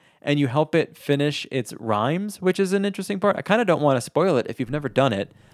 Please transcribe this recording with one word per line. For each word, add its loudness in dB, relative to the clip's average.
and 0
you 2
help 0
it 0
finish 0
its -4
rhymes, -2
which 2
is 0
an 0
interesting -6
part. 2
I -6
kinda 2
don't 2
wanna 4
spoil 0
it 0
if -8
you've -6
never -4
done 2
it. -4